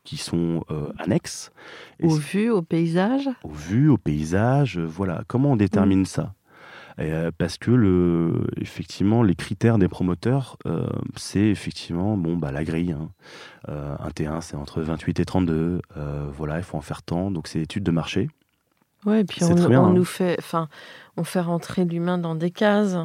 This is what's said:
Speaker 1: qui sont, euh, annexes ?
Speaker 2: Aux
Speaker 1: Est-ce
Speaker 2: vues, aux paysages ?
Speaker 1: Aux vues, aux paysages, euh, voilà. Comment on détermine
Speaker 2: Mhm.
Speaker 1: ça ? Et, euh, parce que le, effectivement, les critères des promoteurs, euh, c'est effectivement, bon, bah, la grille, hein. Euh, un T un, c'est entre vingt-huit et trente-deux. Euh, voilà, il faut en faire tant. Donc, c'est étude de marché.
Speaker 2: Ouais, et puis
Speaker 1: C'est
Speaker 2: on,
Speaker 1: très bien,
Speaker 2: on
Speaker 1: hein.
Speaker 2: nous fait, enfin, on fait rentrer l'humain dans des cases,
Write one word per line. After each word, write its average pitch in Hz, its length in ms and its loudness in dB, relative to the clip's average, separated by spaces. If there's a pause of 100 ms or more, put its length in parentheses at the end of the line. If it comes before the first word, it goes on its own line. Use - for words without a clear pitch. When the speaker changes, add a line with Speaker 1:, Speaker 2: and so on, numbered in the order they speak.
Speaker 1:
qui - 140 -12
sont, 85 520 -2
euh, 73 280 -6
annexes ? - 540 -4 (500)
Speaker 2:
Aux 160 140 4
Speaker 1:
Est-ce 151 200 -4
Speaker 2:
vues, 220 140 2
aux 190 120 2
paysages ? 185 680 0 (140)
Speaker 1:
Aux 160 40 -12
vues, 101 400 2
aux 127 100 6
paysages, 92 800 0
euh, 82 60 -2
voilà. 82 440 -4
Comment 135 240 2
on 120 40 4
détermine 98 440 4
Speaker 2:
Mhm. 92 60 2
Speaker 1:
ça ? 80 280 -4 (640)
Et, 78 140 -4
euh, 82 240 -2
parce 85 220 -4
que - 120 -2
le, 87 760 4 (120)
effectivement, 104 640 0
les 92 120 6
critères 113 420 2
des 90 100 6
promoteurs, 101 760 -2
euh, 85 220 -4 (280)
c'est 101 340 0
effectivement, 92 680 -2
bon, 85 220 -2
bah, 73 140 -4
la 76 120 -4
grille, 82 280 -2
hein. 78 180 -8 (580)
Euh, 73 300 -8
un 76 140 -8
T 80 120 -4
un, 78 160 -4
c'est - 160 -10
entre 73 240 -8
vingt-huit 80 400 -2
et 85 60 0
trente-deux. 85 560 0 (160)
Euh, 73 340 -6
voilà, 76 240 -6
il 90 60 -4
faut 82 160 -10
en - 20 -8
faire - 220 -10
tant. 90 280 -4
Donc, 82 180 -6
c'est 82 120 -4
étude 92 240 -6
de 90 60 0
marché. 92 400 -2 (760)
Speaker 2:
Ouais, 214 160 2
et 202 40 2
puis - 160 -8
Speaker 1:
C'est 170 120 4
Speaker 2:
on, 175 40 6
Speaker 1:
très 175 120 6
bien, 123 140 8
Speaker 2:
on 180 60 6
Speaker 1:
hein. 180 40 6
Speaker 2:
nous 180 140 6
fait, 180 320 -2
enfin, 165 320 -4 (480)
on 170 60 -4
fait 180 180 -2
rentrer 170 420 -2
l'humain 170 320 0
dans 170 180 -4
des 165 160 -2
cases, 208 540 2